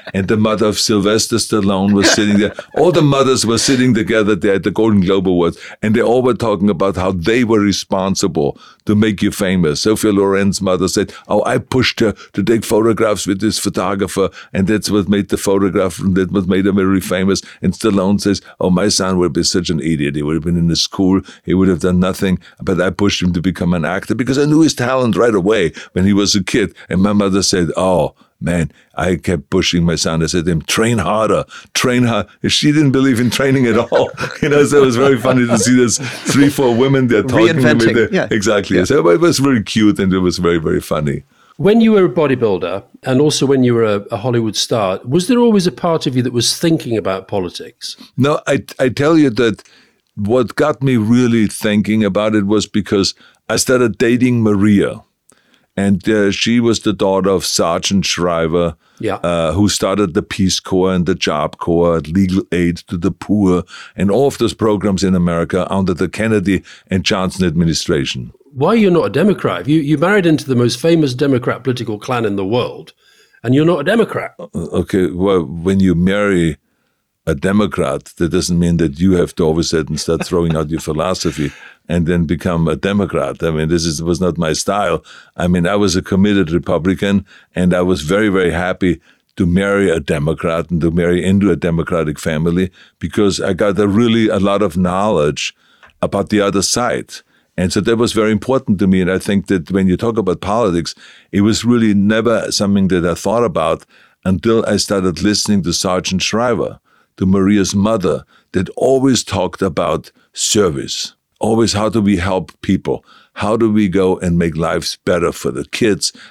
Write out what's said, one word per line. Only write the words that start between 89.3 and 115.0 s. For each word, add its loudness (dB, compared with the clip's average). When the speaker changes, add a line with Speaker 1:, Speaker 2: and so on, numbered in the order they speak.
Speaker 1:
to 0
marry 2
a 0
Democrat -4
and -2
to 0
marry 0
into 2
a 2
Democratic -2
family -2
because 0
I -2
got 0
a 2
really, 2
a 0
lot 0
of -2
knowledge -2
about -2
the 2
other 0
side. -4
And -2
so 0
that 2
was 0
very 0
important 0
to 2
me. 4
And 0
I 0
think -2
that -2
when 2
you 2
talk -2
about -2
politics, -2
it 2
was 0
really 2
never 0
something 0
that 0
I 0
thought -2
about -2
until 0
I 0
started -2
listening 0
to -2
Sergeant -2
Shriver, -2
to 0
Maria's 2
mother, 0
that -2
always 2
talked -4
about -4
service, -2
always 0
how -2
do 0
we 2
help -4
people? -2
How -2
do 2
we 2
go 2
and 0
make 0
lives -4